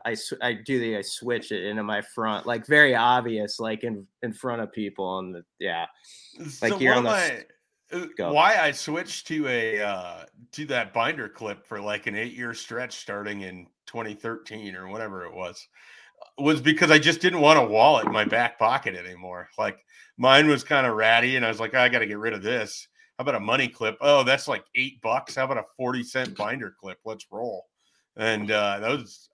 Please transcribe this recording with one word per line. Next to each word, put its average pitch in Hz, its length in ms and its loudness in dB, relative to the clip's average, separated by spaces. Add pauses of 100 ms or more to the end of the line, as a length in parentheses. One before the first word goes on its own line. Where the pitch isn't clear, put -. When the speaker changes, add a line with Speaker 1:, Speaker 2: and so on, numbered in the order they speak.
Speaker 1:
I 113 100 -2
sw-, - 260 -10
I 120 120 0
do 120 260 -4
the, 113 180 -2
I 101 60 -4
switch - 480 -6
it 95 120 -6
into 107 200 -6
my 104 180 -4
front, 107 460 -6
like, 117 180 -4
very 147 300 6
obvious, 117 640 0
like, 110 240 -4
in, 104 240 -8 (160)
in 117 100 -6
front 120 280 -6
of 107 100 -8
people 101 340 -6
on 92 260 -6
the, 85 120 -14 (160)
yeah. 82 260 -4 (600)
Speaker 2:
So - 200 -4
Speaker 1:
Like, 202 140 0
you're 127 140 6
Speaker 2:
one 123 100 2
Speaker 1:
on 120 80 2
Speaker 2:
of 196 60 2
Speaker 1:
the 175 60 2 (100)
s-, 104 80 -14 (480)
Speaker 2:
my, 170 80 -8
uh, 175 80 -10 (100)
Speaker 1:
go. 87 160 -2
Speaker 2:
why 185 240 6
I 160 140 2
switched - 560 -8
to 151 200 -4
a, 113 360 0
uh, 90 400 -8 (300)
to 151 120 -10
that 123 280 -4
binder 120 360 -2
clip 101 380 -12
for, 107 120 -10
like, 104 280 -6
an 104 80 -6
eight-year 117 400 -8
stretch 120 400 -10
starting 104 460 -10
in 92 260 -14 (180)
twenty 110 300 -10
thirteen 110 600 -12
or 92 120 -14
whatever 98 380 -10
it 85 80 -14
was, 90 340 -12 (720)
was 143 200 4
because 156 300 4
I 156 80 10
just 156 240 4
didn't 180 180 2
want 151 200 8
a 127 40 6
wallet 110 440 6
in 101 40 0
my 107 140 2
back 117 320 0
pocket 113 380 0
anymore. 90 520 -14 (120)
Like, 104 180 -2 (400)
mine 135 300 8
was 139 160 2
kinda 135 280 2
ratty, 117 440 4
and 123 100 0
I 113 40 0
was 107 100 -4
like, 113 160 -4
"I 123 120 6
gotta 120 200 2
get 104 100 -8
rid 110 160 -4
of 101 80 -8
this. 107 460 -6 (320)
How - 20 -8
about 127 140 -2
a 107 40 -2
money 113 280 0
clip? 110 340 -6
Oh, 143 220 6
that's, 135 240 2
like, 117 260 -6
eight 131 300 -6
bucks. 120 320 -2
How 131 100 0
about 113 140 -4
a 107 60 -8 (120)
forty 123 240 -4
cent 123 340 -6
binder 107 440 -6
clip? 92 260 -14
Let's 110 260 -12
roll." 104 360 -10 (500)
And, 110 320 0
uh, 104 300 0
that 107 100 -4
was, 127 440 -8